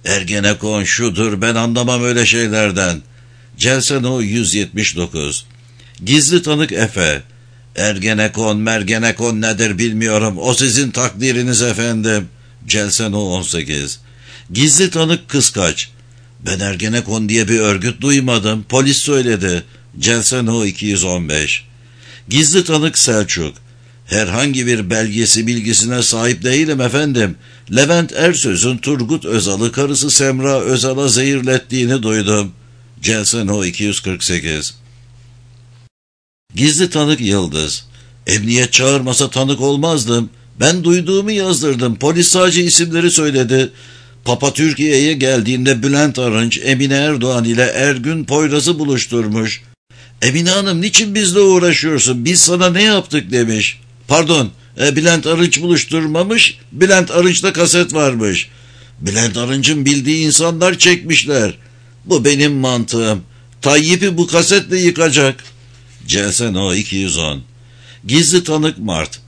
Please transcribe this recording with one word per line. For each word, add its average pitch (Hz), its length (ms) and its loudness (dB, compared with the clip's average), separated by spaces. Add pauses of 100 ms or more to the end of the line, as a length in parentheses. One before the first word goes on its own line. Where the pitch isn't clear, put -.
Ergenekon 101 760 -2
şudur. 104 580 -2
Ben 113 140 0
anlamam 120 480 0
öyle 120 220 2
şeylerden. 104 760 0 (560)
Celsen 131 460 0
O 127 180 -2
yüz 107 340 -2
yetmiş 101 400 -2
dokuz. 80 500 -6 (600)
Gizli 151 360 2
tanık 151 300 -2
Efe. 85 520 -2 (520)
Ergenekon, 107 840 -2
Mergenekon 110 840 -2
nedir 110 360 -2
bilmiyorum. 110 600 0
O 110 160 0
sizin 127 380 0
takdiriniz 123 680 -2
efendim. 110 680 -2 (400)
Celsen 107 440 -2
O 101 80 -2
on 92 220 -4
sekiz. 76 580 -6 (520)
Gizli 147 380 2
tanık 165 400 -2
Kıskaç. 98 600 -2 (560)
Ben 92 140 -4
Ergenekon 104 680 -4
diye 110 180 0
bir 113 120 2
örgüt 107 420 -2
duymadım. 120 680 0
Polis 135 280 2
söyledi. 107 680 0 (360)
Celsen 117 480 0
O 113 180 0
iki 98 200 -6
yüz 101 180 0
on 90 260 -2
beş. 76 340 -2 (680)
Gizli 156 340 2
tanık 156 340 0
Selçuk. 101 560 0 (520)
Herhangi 120 640 -2
bir 110 220 -2
belgesi 110 580 0
bilgisine 117 560 -2
sahip 117 400 -2
değilim 139 380 0
efendim. 123 540 0 (400)
Levent 160 380 2
Ersöz'ün 127 640 0
Turgut 135 480 -2
Özal'ı 101 460 -2
karısı 139 400 0
Semra 135 480 0
Özal'a 131 480 -2
zehirlettiğini 127 960 0
duydum. 104 480 0 (500)
Celsen 107 460 -2
O 101 180 -2
iki 90 180 -6
yüz 104 160 -2
kırk 92 240 -6
sekiz. 78 520 -4 (1800)
Gizli 160 340 0
tanık 147 320 0
Yıldız. 82 640 -2 (420)
Emniyet 117 460 0
çağırmasa 131 560 0
tanık 135 320 -2
olmazdım. 139 680 0 (300)
Ben 165 240 2
duyduğumu 180 480 2
yazdırdım. 143 640 0
Polis 165 320 2
sadece 180 360 4
isimleri 170 480 2
söyledi. 131 600 2 (540)
Papa 123 280 0
Türkiye'ye 151 600 2
geldiğinde 127 680 0
Bülent 139 360 2
Arınç, 113 440 0
Emine 135 320 0
Erdoğan 127 480 0
ile 117 320 2
Ergün 139 500 -2
Poyraz'ı 147 540 0
buluşturmuş. 117 840 -2 (600)
Emine 160 280 2
Hanım, 190 320 0
niçin 208 340 -2
bizle 202 240 2
uğraşıyorsun? 160 840 2
Biz 175 160 2
sana 180 280 2
ne 180 140 2
yaptık 185 480 0
demiş. 113 480 0 (280)
Pardon, 151 440 2 (300)
e, 139 140 2
Bülent 156 320 2
Arınç 165 340 2
buluşturmamış, 165 960 0 (140)
Bülent 185 400 4
Arınç'ta 180 420 2
kaset 170 400 2
varmış. 120 560 0 (520)
Bülent 101 360 -2
Arınç'ın 135 480 0
bildiği 143 400 2
insanlar 165 520 2
çekmişler. 139 760 2 (520)
Bu 147 200 2
benim 143 280 4
mantığım. 117 680 0 (380)
Tayyip'i 165 560 2
bu 175 100 2
kasetle 170 520 2
yıkacak. 156 640 2 (640)
Celsen 101 460 -2
O 95 200 -2
iki 98 220 -4
yüz 95 220 -2
on. 76 260 -4 (640)
Gizli 170 360 2
tanık 156 340 -2
Mart. 90 500 -4